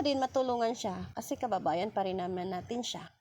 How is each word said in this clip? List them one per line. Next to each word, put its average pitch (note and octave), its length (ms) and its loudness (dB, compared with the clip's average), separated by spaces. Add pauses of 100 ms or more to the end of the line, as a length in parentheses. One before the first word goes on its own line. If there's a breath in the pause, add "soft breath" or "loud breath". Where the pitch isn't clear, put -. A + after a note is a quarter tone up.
din C#4 160 4
matulungan B3 560 2
siya. F#3 400 -4
Kasi A3 180 -4
kababayan F#3+ 560 2
pa G3+ 140 0
rin F#3+ 180 0
naman F3+ 300 -2
natin A#3 340 -4
siya. E3+ 220 -8 (120)